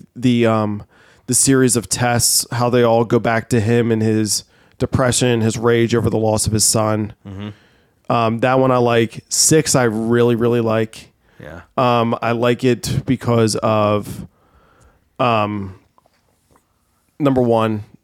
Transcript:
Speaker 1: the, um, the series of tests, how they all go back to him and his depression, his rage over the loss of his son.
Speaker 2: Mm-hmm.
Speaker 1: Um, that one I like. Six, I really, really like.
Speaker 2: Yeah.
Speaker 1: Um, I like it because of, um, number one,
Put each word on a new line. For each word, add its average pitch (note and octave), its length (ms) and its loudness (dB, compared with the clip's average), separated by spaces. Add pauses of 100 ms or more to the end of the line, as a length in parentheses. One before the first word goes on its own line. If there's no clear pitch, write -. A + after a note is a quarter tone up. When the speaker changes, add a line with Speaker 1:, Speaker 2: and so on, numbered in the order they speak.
(160)
Speaker 1:
the, A#2+ 300 2
um, G#2+ 380 0 (440)
the B2 60 -2
series C3 420 2
of A2+ 140 -4
tests, A#2+ 640 -2
how B2 160 0
they A#2+ 140 2
all A#2 220 4
go A#2+ 140 0
back A2+ 300 -2
to B2 100 0
him A#2 320 0
and A2 100 0
his A2 420 -2 (340)
depression, B2 640 0
his A2 160 0
rage A#2 360 2
over A2+ 160 0
the A2 80 -2
loss A2 300 0
of G#2 60 -4
his G#2+ 100 0
son. G#2+ 500 -2 (140)
Speaker 2:
Mm-hmm. G2+ 220 -12 (640)
Speaker 1:
Um, A#2 280 0
that B2+ 200 0
one C3 120 2
I B2 60 2
like. A#2 520 0
Six, - 460 2
I C3 80 2
really, A#2 520 2
really A#2 260 0
like. A2 500 -4 (280)
Speaker 2:
Yeah. E2 220 -18 (160)
Speaker 1:
Um, A#2+ 440 2
I A#2 100 -2
like A#2+ 320 0
it - 420 -2
because A#2 520 0
of, G#2 680 -2 (920)
um, G#2 560 -2 (1400)
number C#3 220 2
one, A2 420 0 (200)